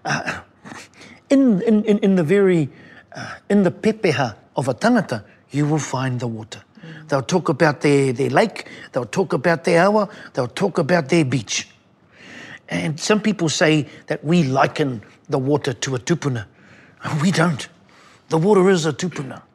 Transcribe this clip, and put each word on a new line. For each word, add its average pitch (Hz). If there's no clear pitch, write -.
Ah, -
in, 262
in, 214
in, 208
in 196
the 175
very, 180
uh, -
in 202
the 180
pepeha 151
of -
a 127
tangata, 202
you 147
will 151
find 127
the 123
water. 110
They'll 139
talk 170
about 151
their, 139
their 127
lake, 190
they'll 131
talk 185
about 165
their 165
awa, 208
they'll 123
talk -
about 160
their 170
beach. -
And 165
some 214
people 185
say 156
that -
we 170
liken 131
the 139
water 139
to 135
a 123
tupuna. 127
We 180
don't. 160
The 160
water 190
is 165
a 151
tupuna. 147